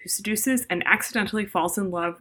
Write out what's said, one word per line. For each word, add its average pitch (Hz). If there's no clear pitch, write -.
who -
seduces 214
and 175
accidentally 214
falls 175
in 190
love 170